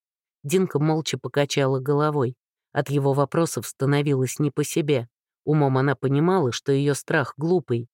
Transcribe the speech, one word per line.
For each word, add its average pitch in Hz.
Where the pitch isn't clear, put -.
Динка 165
молча 156
покачала 135
головой. 143
От 135
его 139
вопросов 143
становилось 139
не 147
по 147
себе. 143
Умом 139
она 135
понимала, 143
что -
её 139
страх -
глупый, 139